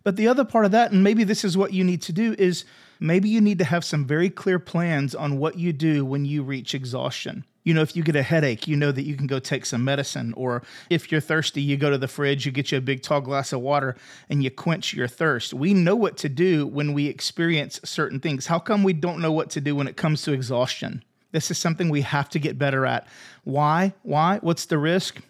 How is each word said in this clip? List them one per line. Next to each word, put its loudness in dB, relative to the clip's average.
But 0
the 4
other 4
part 4
of 4
that, 4
and 6
maybe 4
this 0
is 0
what 2
you 2
need 2
to -8
do, 0
is 2
maybe 2
you 4
need 4
to 2
have 0
some -2
very 2
clear 0
plans -2
on -2
what -2
you 0
do 2
when -2
you -2
reach -6
exhaustion. -6
You 4
know, 4
if -2
you -2
get 2
a 4
headache, 0
you 2
know 2
that -2
you -6
can -4
go -2
take -4
some -2
medicine. -4
Or -4
if -2
you're 2
thirsty, -2
you 0
go 2
to 2
the -4
fridge, -2
you -4
get -4
you 2
a -2
big -4
tall 0
glass -4
of -4
water, -2
and 0
you 0
quench -4
your -2
thirst. -2
We 2
know 4
what 0
to -4
do 2
when -4
we 0
experience -2
certain -4
things. -4
How 2
come 0
we 4
don't -4
know 0
what 0
to -6
do 0
when 0
it -10
comes 0
to -2
exhaustion? -2
This -2
is -4
something 0
we 0
have -2
to -2
get -4
better 0
at. -2
Why? 2
Why? 2
What's -2
the 0
risk? 0